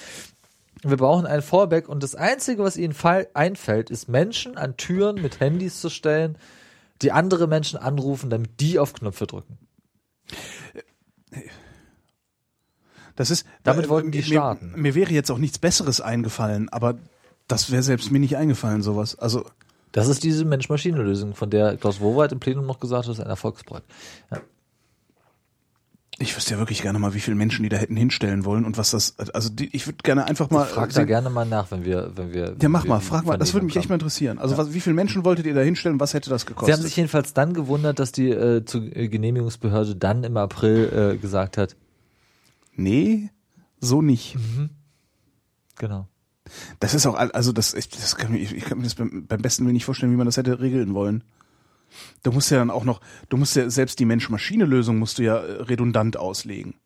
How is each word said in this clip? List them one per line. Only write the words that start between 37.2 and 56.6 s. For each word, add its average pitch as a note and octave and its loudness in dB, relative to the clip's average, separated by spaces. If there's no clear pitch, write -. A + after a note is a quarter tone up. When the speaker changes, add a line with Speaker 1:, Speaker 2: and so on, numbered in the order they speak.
Speaker 1:
dann D3+ 4
gewundert, D3 0
dass C3 0
die, C3 2
äh, A#2 4
zu-, A#2 -4
äh, A2+ -4
Genehmigungsbehörde A2 0
dann G#2 0
im A#2 -2
April, G#2+ 2
äh, - -4
gesagt G2 -2
hat, G2 0
Speaker 2:
„Nee, F#3+ 2
so C3 2
nicht.“ C#3 2
Speaker 1:
Mhm. B2 -4
Genau. G2 -8
Speaker 2:
Das G#2 0
ist - 4
auch, A#2 2
all-, A#2+ 0
also A#2+ 2
das, A2 0
ich, - -8
das - -6
kann A2+ -4
mir, A#2 2
ich, - -6
ich - -8
kann - -6
mir B2 -4
das A2+ -4
beim, A2 -6
beim G#2+ -2
besten B2+ 0
Willen B2 4
nicht A#2+ 2
vorstellen, B2+ 0
wie B2 4
man B2 2
das A#2+ 0
hätte B2+ 0
regeln B2 0
wollen. G2+ -2
Du B2+ 2
musst C#3 2
ja C3+ 6
dann A#2+ 2
auch A2+ -2
noch, A#2+ 0
du B2+ 0
musst C#3 2
ja, B2 2
selbst B2 0
die B2 4
Mensch-Maschine-Lösung A#2 2
musst A2 -2
du B2 0
ja, A2+ 4
äh, G2 -6
redundant A#2 0
auslegen. G2+ -8